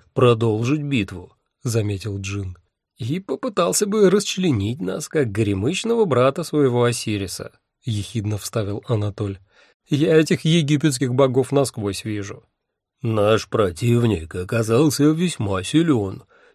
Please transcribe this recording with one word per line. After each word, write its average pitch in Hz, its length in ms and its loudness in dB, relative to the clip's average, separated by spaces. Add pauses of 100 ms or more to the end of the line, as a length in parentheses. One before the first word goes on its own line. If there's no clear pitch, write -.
(140)
продолжить 117 680 2
битву», 98 540 -4 (280)
заметил 104 560 -4
Джин. 98 360 -10 (420)
«И 127 200 -6
попытался 190 680 -2
бы 202 240 4
расчленить 160 720 0
нас, 180 280 -6
как 139 240 -2
горемычного 113 720 0
брата 135 400 2
своего 127 400 2
Осириса», 107 720 -4 (260)
ехидно 107 540 -4
вставил 104 480 -6
Анатоль. 104 540 -4 (480)
«Я 156 260 2
этих 160 300 4
египетских 147 720 2
богов 131 360 2
насквозь 113 540 -2
вижу». 101 400 -8 (580)
«Наш 110 460 2
противник 110 840 0
оказался 117 680 2
весьма 151 580 0
силен 123 600 0 (300)